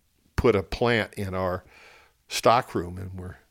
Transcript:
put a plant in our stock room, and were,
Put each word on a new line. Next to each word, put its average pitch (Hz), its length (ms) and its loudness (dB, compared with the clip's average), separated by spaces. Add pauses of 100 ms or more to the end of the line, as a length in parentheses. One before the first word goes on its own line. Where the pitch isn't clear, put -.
(360)
put 117 180 6
a 98 80 2
plant 117 520 0
in 95 200 -6
our 92 300 -2 (640)
stock - 460 2
room, 90 240 -6
and 95 200 -12
were, 90 200 -14 (120)